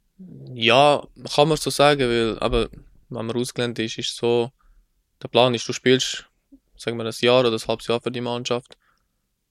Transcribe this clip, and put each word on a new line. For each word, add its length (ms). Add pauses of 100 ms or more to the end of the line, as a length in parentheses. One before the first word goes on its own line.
(520)
Ja, 500 (320)
kann 140
man 80
so 140
sagen, 380
weil, 300
aber 300 (400)
wenn 180
man 100
ausgelernt 440
ist, 180
ist 180
so, 340 (720)
der 60
Plan 260
ist, 140
du 40
spielst, 560 (480)
sagen 200
wir, 80
ein 140
Jahr 220
oder 120
ein 160
halbes 180
Jahr 140
für 100
die 100
Mannschaft 560 (760)